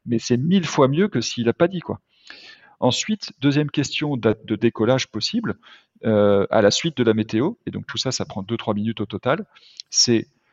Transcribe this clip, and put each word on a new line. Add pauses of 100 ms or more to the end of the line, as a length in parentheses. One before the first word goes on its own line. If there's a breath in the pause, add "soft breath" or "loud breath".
mais
c'est
mille
fois
mieux
que
s'il
a
pas
dit,
quoi. (800 loud breath)
Ensuite,
deuxième
question
d'a-,
de
décollage
possible, (480 soft breath)
euh,
à
la
suite
de
la
météo, (120)
et
donc
tout
ça,
ça
prend
deux,
trois
minutes
au
total, (460 loud breath)
c'est, (260)